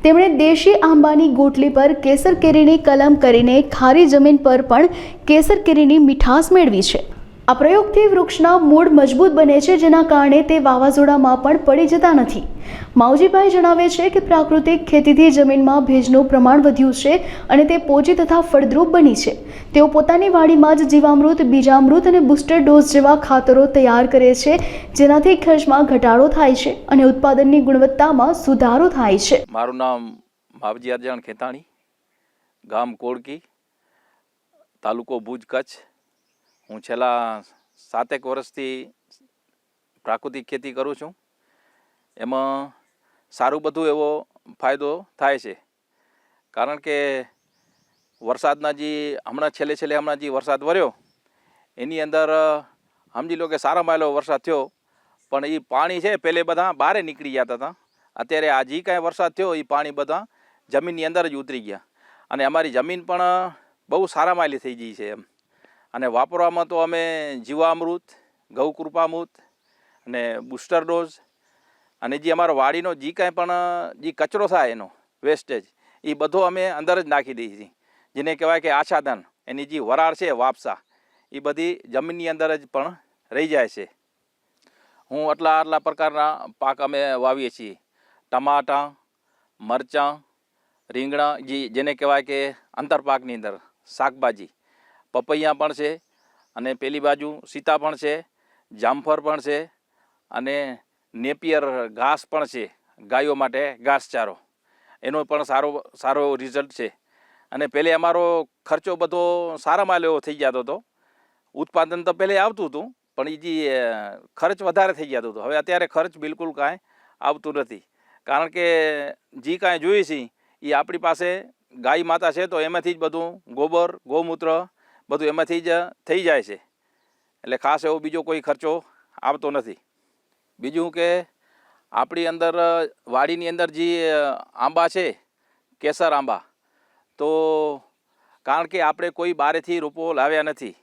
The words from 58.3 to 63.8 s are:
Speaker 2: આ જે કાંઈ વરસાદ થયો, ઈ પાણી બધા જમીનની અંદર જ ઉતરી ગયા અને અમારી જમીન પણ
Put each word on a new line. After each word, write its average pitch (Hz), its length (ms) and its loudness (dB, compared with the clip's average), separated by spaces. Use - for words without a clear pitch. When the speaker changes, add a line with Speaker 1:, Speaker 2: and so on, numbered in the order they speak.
Speaker 2:
આ 135 140 -2
જે 143 180 -10
કાંઈ 180 180 -6
વરસાદ 165 320 -6
થયો, 185 240 -6
ઈ 151 80 -10
પાણી 147 280 -6
બધા 151 340 -8
જમીનની 160 360 -6
અંદર 165 220 -4
જ 143 80 -12
ઉતરી 135 240 -14
ગયા 101 260 -18
અને 135 140 -6
અમારી 156 280 -4
જમીન 160 300 -6
પણ 180 200 -8